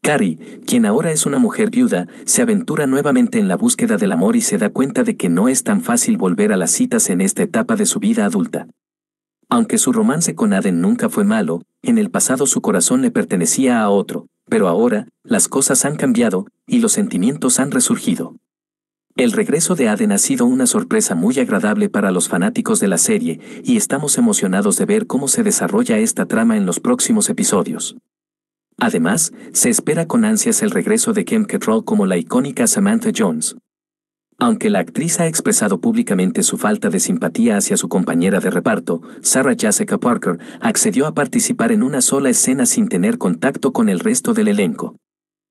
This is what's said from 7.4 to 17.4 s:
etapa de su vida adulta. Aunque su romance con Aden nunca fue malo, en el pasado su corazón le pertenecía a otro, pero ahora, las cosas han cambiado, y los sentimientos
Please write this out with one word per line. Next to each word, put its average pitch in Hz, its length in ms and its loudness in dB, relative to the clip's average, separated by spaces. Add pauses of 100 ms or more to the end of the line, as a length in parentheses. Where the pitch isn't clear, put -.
etapa 113 320 -2
de 104 120 0
su - 120 -2
vida 107 260 0
adulta. 87 440 -2 (800)
Aunque 117 300 0
su 127 140 2
romance 120 440 0
con 107 160 0
Aden 95 280 0
nunca 107 280 0
fue - 160 0
malo, 101 380 0 (200)
en 117 160 2
el 104 120 0
pasado 131 360 0
su 127 140 0
corazón 110 420 0
le - 80 2
pertenecía 117 680 0
a 104 100 0
otro, - 380 -2 (200)
pero 107 200 2
ahora, 107 400 0 (160)
las - 240 0
cosas - 360 0
han 151 120 -2
cambiado, 113 500 0 (220)
y 123 100 2
los 113 140 2
sentimientos 120 680 0